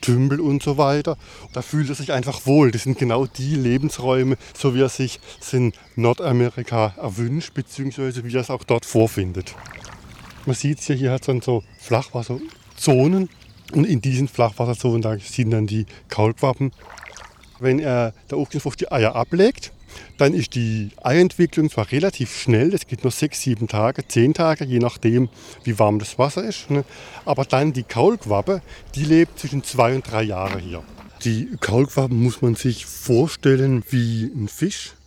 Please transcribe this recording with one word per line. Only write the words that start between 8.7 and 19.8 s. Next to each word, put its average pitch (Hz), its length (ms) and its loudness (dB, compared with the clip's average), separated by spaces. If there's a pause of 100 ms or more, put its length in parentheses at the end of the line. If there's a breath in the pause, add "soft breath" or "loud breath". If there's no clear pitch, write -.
vorfindet. 95 680 0 (920)
Man 131 100 0
sieht's 139 320 -4
hier, 143 100 0
hier 131 160 0
hat's 131 140 -4
dann 127 120 0
so 117 240 0 (160)
Flachwasserzonen. 135 1500 0 (420)
Und 143 140 4
in 151 160 0
diesen 135 260 0
Flachwasserzonen, 117 760 0
da 110 180 -2
sind 113 320 -2
dann 110 160 0
die 107 180 -2 (240 loud breath)
Kaulquappen. 123 640 0 (880 loud breath)
Wenn, 131 180 2
äh, 123 320 -2 (180 soft breath)
der 139 80 -4
Ochsenfrosch 143 380 -6
die - 160 -6
Eier 113 240 2
ablegt, 175 560 0 (460 loud breath)